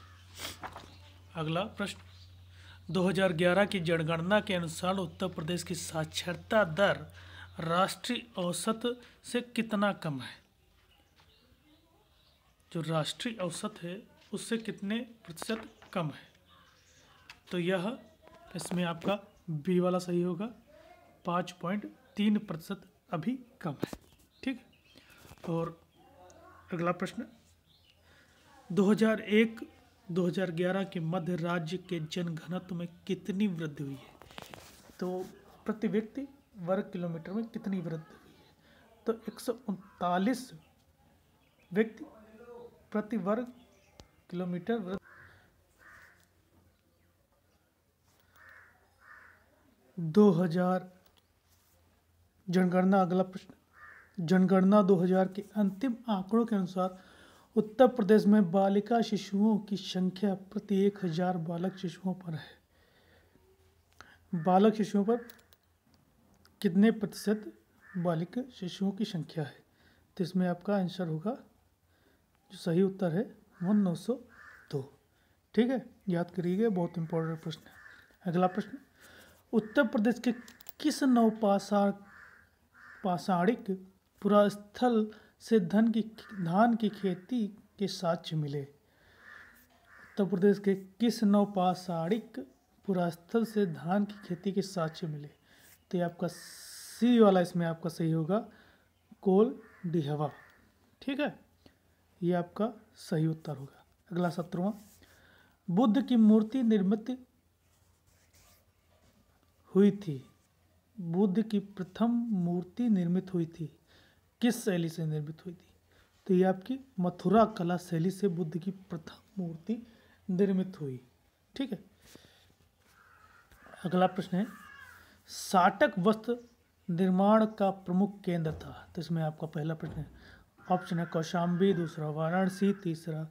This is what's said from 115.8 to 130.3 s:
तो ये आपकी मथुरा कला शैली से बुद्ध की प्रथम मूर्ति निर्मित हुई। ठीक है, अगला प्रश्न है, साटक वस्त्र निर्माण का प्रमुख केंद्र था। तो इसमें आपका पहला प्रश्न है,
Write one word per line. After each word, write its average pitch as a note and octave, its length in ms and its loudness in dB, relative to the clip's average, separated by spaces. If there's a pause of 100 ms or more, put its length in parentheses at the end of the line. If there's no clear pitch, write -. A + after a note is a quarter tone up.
तो F#3+ 80 4
ये F3+ 100 8
आपकी F#3+ 340 0 (220)
मथुरा F3+ 440 4 (100)
कला F3 240 -2
शैली E3+ 320 -2
से G3 200 -2
बुद्ध E3 280 -4
की F#3+ 120 -6
प्रथम - 720 -12
मूर्ति E3 340 -6 (520)
निर्मित F#3 520 0
हुई। C3 180 -8 (560)
ठीक - 180 -6
है, F#3+ 60 -6 (2000)
अगला F3+ 240 2
प्रश्न F3+ 280 -6
है, G#3 100 0 (840)
साटक - 680 2
वस्त्र A3 380 0 (520)
निर्माण F#3+ 560 4 (140)
का G3 120 2
प्रमुख F#3+ 520 -2
केंद्र E3 320 -2
था। - 180 -14 (220)
तो F3+ 60 -8
इसमें E3 220 -4
आपका D#3 260 -6
पहला D#3+ 260 -6
प्रश्न D#3+ 200 -10
है, D3+ 160 -10 (580)